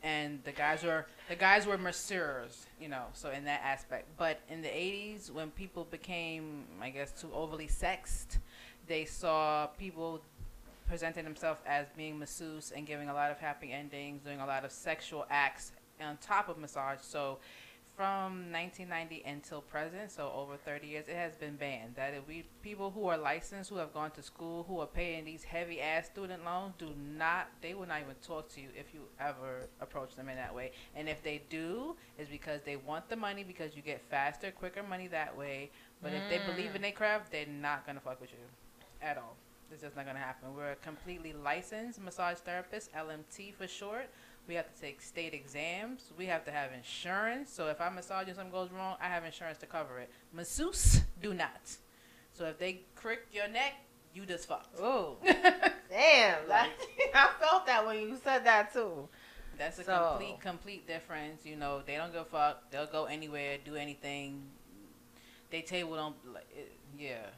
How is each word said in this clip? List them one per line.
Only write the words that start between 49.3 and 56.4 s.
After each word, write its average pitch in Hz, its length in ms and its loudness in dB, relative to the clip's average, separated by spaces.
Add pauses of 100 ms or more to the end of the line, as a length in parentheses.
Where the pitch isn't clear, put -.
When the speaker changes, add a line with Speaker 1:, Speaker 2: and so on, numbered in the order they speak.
Speaker 1:
to 156 80 -14
cover 135 340 -6
it. 120 100 -10 (220)
Masseuse, 277 720 8 (200)
do 202 120 0
not. - 420 -4 (560)
So 170 140 -6
if 156 120 -6
they 185 220 -2 (160)
crick 226 340 -6
your 208 160 0
neck, 247 280 0 (380)
you 190 140 -12
just 175 220 -4
fucked. - 320 -6
Speaker 2:
Ooh. 202 380 2
Speaker 1:
<laughs> - 60 -12 (640)
Speaker 2:
Damn. 208 600 10